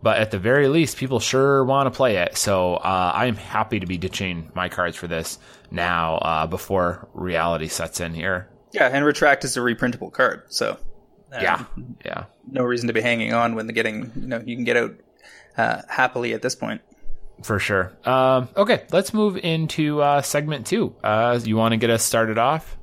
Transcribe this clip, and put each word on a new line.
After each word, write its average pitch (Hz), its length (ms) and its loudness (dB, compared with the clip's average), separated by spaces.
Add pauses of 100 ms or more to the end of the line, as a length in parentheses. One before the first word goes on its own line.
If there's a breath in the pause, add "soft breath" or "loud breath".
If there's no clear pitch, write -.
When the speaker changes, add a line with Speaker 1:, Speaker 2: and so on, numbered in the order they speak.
Speaker 1:
But 110 160 4
at 110 100 0
the 104 80 -2
very 131 300 4
least, 151 300 2
people 131 220 -2
sure 135 460 4
wanna 135 240 2
play 123 280 2
it. 87 200 0
So, 92 380 2
uh, 92 400 0
I 110 100 2
am 120 100 0
happy 107 440 -4
to 92 80 -8
be 90 100 -4
ditching 87 560 -6
my 90 160 -4
cards 87 260 -2
for - 120 -12
this 82 320 -6 (320 loud breath)
now, 85 460 0
uh, 80 280 0
before 87 720 -2
reality 85 520 -2
sets - 320 -8
in 85 140 -6
here. 90 340 -4 (240)
Speaker 2:
Yeah, 165 220 2
and 139 100 0
Retract 147 400 4
is 131 140 -4
a 127 40 -2
reprintable 120 520 -2
card, - 360 0
so, - 280 -4 (560)
um, 120 80 -6
Speaker 1:
Yeah, 90 220 0 (420)
yeah. - 180 -8 (240)
Speaker 2:
no 131 160 -2
reason 120 260 -2
to 113 40 -4
be 110 80 0
hanging 117 320 0
on 117 220 0
when 113 100 -6
the 113 80 -8
getting, 113 420 -4
you - 120 -6
know, 117 180 -6
you 120 100 -8
can 120 100 -4
get 117 120 2
out, 117 140 0 (680 loud breath)
uh, 113 320 0
happily 123 440 -2
at 110 100 -8
this 127 100 -2
point. 110 280 -8 (640)
Speaker 1:
For 104 160 0
sure. 92 320 0 (120)
Um, 131 540 2
okay, 208 340 2
let's 190 220 2
move 208 240 2
into, 156 640 0
uh, 143 220 4
segment 151 420 -2
two. 202 380 0
Uh, 113 400 4
you 110 120 0
wanna 113 220 4
get 113 140 2
us 113 120 2
started 113 360 0
off? 147 440 0